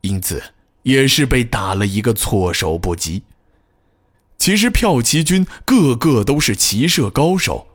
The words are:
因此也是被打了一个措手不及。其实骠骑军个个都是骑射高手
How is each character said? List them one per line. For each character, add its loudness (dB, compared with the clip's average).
因 -4
此 -8
也 2
是 0
被 0
打 -4
了 -2
一 -2
个 0
措 -2
手 -2
不 -4
及。 -8
其 2
实 2
骠 2
骑 0
军 2
个 4
个 2
都 0
是 0
骑 0
射 0
高 0
手 -4